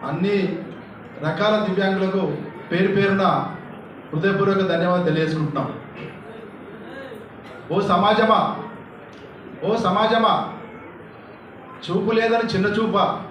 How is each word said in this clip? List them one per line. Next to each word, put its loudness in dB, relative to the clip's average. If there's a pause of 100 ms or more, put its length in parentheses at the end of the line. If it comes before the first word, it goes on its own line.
అన్ని 0 (680)
రకాల 2
దివ్యాంగులకు 2 (360)
పేరు 4
పేరున 4 (880)
హృదయపూర్వక 4
ధన్యవాదాలు 2
తెలియజేసుకుంటున్నాం. 0 (2000)
ఓ 4
సమాజమా, 4 (1080)
ఓ 2
సమాజమా, 2 (1400)
చూపు 2
లేదని 4
చిన్న 4
చూపా? 2